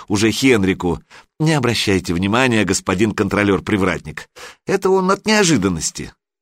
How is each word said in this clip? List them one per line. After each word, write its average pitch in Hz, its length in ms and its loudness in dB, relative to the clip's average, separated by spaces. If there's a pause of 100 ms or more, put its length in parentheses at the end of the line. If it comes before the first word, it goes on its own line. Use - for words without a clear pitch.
уже 107 220 2
Хенрику: 95 720 0 (360)
«Не 156 160 2
обращайте 107 600 0
внимания, 110 500 2
господин 95 480 -2
контролер-привратник. 95 1160 -2 (340)
Это 185 260 -2
он 190 200 2
от 196 160 -2
неожиданности». 107 880 0 (280)